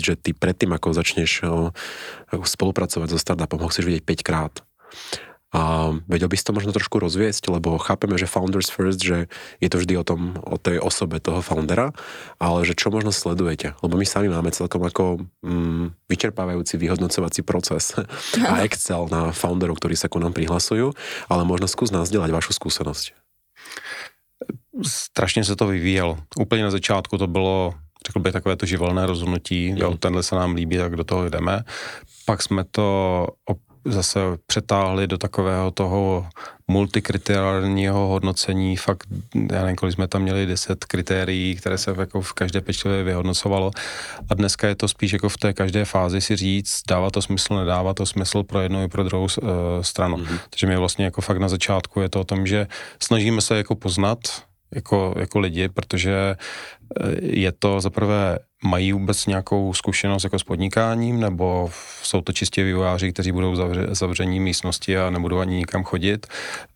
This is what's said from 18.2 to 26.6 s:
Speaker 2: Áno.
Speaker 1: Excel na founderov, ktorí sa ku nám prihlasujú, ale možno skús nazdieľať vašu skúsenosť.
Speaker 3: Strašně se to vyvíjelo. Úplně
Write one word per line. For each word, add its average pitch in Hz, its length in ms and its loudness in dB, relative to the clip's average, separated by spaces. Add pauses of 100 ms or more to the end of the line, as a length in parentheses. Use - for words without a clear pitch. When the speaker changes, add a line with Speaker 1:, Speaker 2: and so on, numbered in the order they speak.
Speaker 2:
Áno. - 160 2
Speaker 1:
Excel 87 480 -2
na 82 240 0
founderov, 87 480 0
ktorí 82 160 0
sa - 80 0
ku 85 160 -2
nám 85 80 0
prihlasujú, 87 640 0 (320)
ale 175 160 2
možno 95 240 2
skús 107 240 0
nazdieľať 87 400 2
vašu 82 240 0
skúsenosť. - 560 -4 (1800)
Speaker 3:
Strašně - 580 -2
se 98 100 0
to 110 120 0
vyvíjelo. 90 500 0 (220)
Úplně 110 240 2